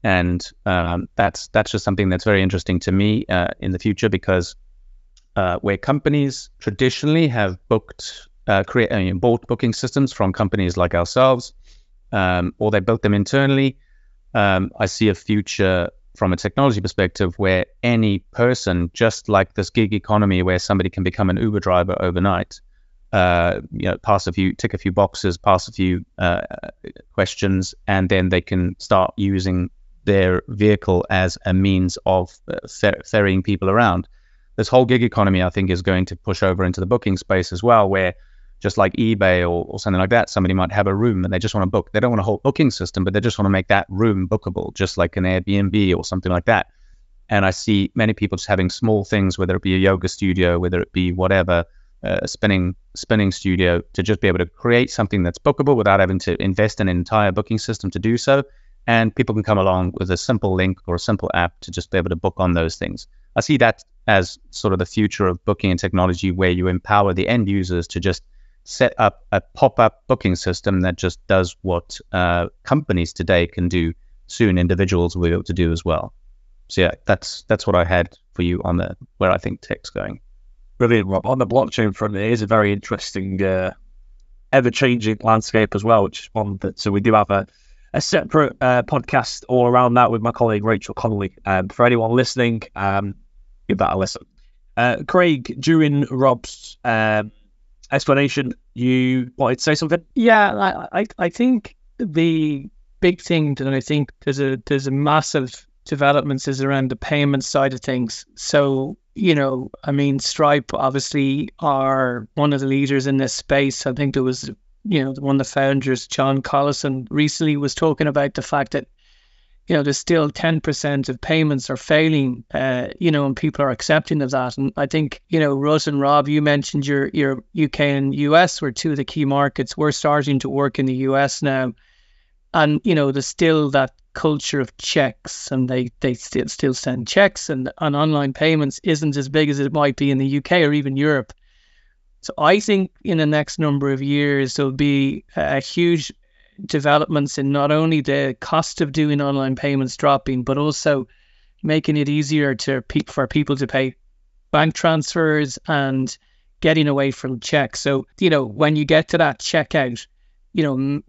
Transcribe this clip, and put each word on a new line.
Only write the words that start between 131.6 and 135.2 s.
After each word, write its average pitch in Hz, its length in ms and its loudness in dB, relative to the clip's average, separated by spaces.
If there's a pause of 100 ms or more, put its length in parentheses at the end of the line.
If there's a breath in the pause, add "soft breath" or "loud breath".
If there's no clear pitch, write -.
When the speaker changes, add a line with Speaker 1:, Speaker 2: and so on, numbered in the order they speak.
Speaker 3:
And, 151 320 2
you 185 100 2
know, 143 160 2
there's 135 160 -4
still 156 440 2
that 135 220 0 (200)
culture 147 480 -2
of - 160 -6
checks, - 760 -4